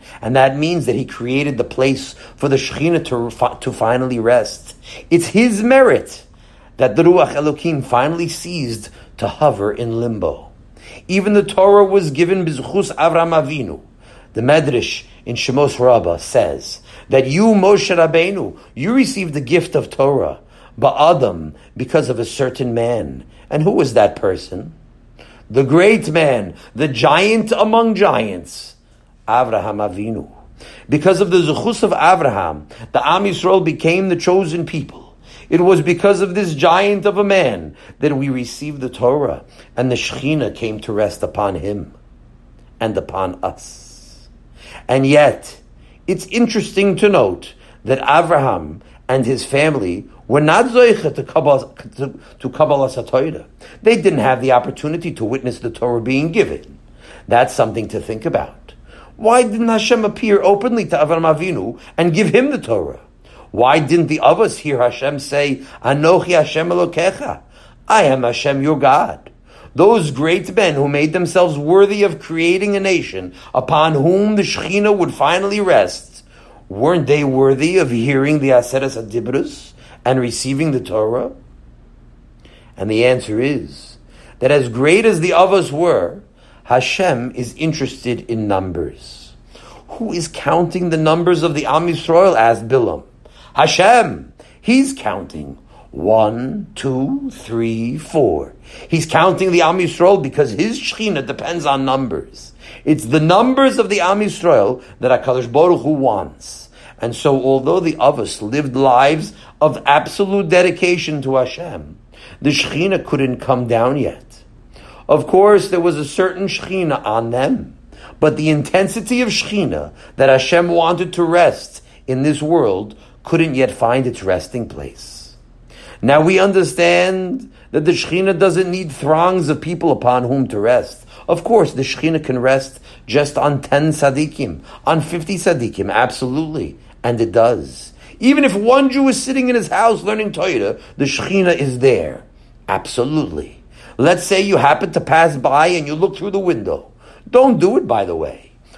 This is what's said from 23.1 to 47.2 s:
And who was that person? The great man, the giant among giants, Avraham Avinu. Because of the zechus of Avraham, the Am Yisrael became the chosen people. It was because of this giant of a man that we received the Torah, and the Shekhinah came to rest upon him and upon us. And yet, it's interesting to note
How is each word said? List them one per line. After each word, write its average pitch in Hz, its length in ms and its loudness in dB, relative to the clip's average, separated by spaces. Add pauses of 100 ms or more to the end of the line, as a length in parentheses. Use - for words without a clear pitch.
And 156 140 -2
who 190 80 2
was 135 240 0
that 104 200 4
person? 95 580 -6 (760)
The 131 140 2
great 170 480 4
man, 131 440 0 (200)
the 143 120 -2
giant 180 640 2
among 220 440 2
giants, 117 800 -2 (520)
Avraham 110 500 0
Avinu. 104 520 -8 (580)
Because 165 320 2
of 190 120 0
the 185 80 6
zechus 160 420 -2
of - 100 2
Avraham, 104 800 0 (220)
the 123 160 0
Am 180 160 2
Yisrael 185 400 2
became 165 460 0
the 170 80 0
chosen 170 500 0
people. - 480 -12 (340)
It 170 120 2
was 175 200 4
because 180 400 2
of 185 140 -2
this 190 180 -2
giant 185 520 2
of 196 120 2
a 208 60 0
man 127 520 0 (240)
that 147 160 0
we 135 120 -2
received 139 540 -8
the 127 80 -8
Torah, 123 560 -2 (320)
and 127 120 -2
the 123 60 0
Shekhinah 131 580 -4
came - 280 -8
to 113 120 -8
rest 104 300 -2
upon 101 320 -4
him 95 380 -8 (880)
and 110 160 -4
upon 92 440 -6
us. - 840 -14 (640)
And 135 180 2
yet, 147 540 2 (440)
it's 180 200 -4
interesting 202 720 0
to 208 100 4
note 123 460 2 (320)